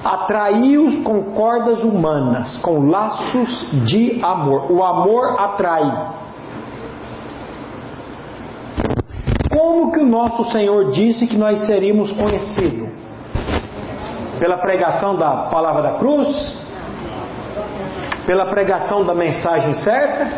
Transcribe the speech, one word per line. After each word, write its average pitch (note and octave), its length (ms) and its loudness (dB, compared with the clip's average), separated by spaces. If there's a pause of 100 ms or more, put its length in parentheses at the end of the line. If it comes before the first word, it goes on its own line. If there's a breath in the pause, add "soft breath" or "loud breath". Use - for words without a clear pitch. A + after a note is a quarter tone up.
Atraí-os G#3+ 1000 2
com G#3+ 300 0
cordas A#3 500 2
humanas, D3+ 760 0
com D3+ 300 2
laços - 760 -2 (180)
de A3+ 380 2
amor. D3+ 480 0
O F3+ 120 4
amor G3+ 540 2
atrai. E3 800 0 (3250)
Como E4 400 4
que E4 80 2
o D4 60 6
nosso A#3 460 2
Senhor G3+ 400 4
disse A#3 360 2
que A3 80 0
nós G#3+ 300 2
seríamos G#3 480 4
conhecidos? F3 760 0 (1500)
Pela F3 200 2
pregação F#3 580 0
da D3+ 340 0
palavra D#3+ 300 2
da - 160 0
cruz? - 600 0 (1700)
Pela F#3 200 2
pregação G3 580 0
da F3 100 0
mensagem D#3+ 600 0
certa? C#4 540 0 (100)